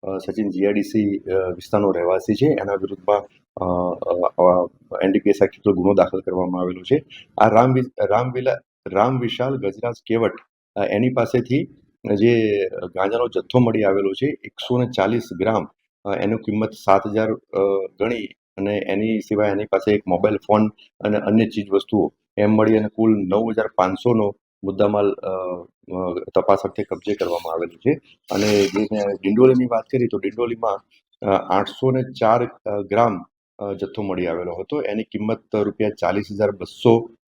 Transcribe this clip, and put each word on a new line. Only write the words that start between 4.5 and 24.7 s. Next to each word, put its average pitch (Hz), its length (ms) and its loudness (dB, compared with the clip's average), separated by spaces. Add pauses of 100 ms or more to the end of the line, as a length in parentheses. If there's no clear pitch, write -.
એન 95 80 4
ડી 101 80 2
પી 101 100 0
એસ 98 140 4
એક્ટ 98 120 0
હેઠળ - 160 0
ગુનો 92 220 2
દાખલ 95 260 2
કરવામાં 92 420 -2
આવેલો 92 200 -6
છે. 139 240 0 (320)
આ 107 100 6
રામવિ-, 127 640 4
રામવિલા-, 123 480 0 (300)
રામવિશાલ 123 680 0
ગજરાજ 107 380 -6 (100)
કેવટ, 113 260 2 (440)
અ, 101 80 -2
એની 117 260 0
પાસેથી 123 720 -2 (340)
જે 110 520 2
ગાંજાનો 95 600 -2
જથ્થો 117 320 0
મળી 113 240 2
આવેલો 98 300 0
છે, 139 300 -4
એકસો - 340 -6
ને 123 100 0 (100)
ચાલીસ 110 260 0 (160)
ગ્રામ, 101 280 0 (380)
અ, 101 80 -4
એની 104 220 -2
કિંમત 107 360 -4
સાત 98 360 2
હજાર, 110 260 -2
અ, 98 520 -2 (140)
ગણી 110 260 -2 (320)
અને 101 200 -2
એની 107 420 -2
સિવાય 104 320 0
એની 101 140 -2
પાસે 98 260 0
એક 104 160 0
મોબાઈલ 95 300 0
ફોન 107 300 2 (320)
અને 107 180 0
અન્ય 107 280 2
ચીજ 101 260 -6
વસ્તુઓ 95 400 0 (260)
એમ 104 140 2
મળી 110 260 4
અને 107 100 0
કુલ 113 300 2
નવ 101 320 0
હજાર 110 180 -2 (100)
પાંચસોનો 101 580 0 (280)
મુદ્દામાલ, 101 480 0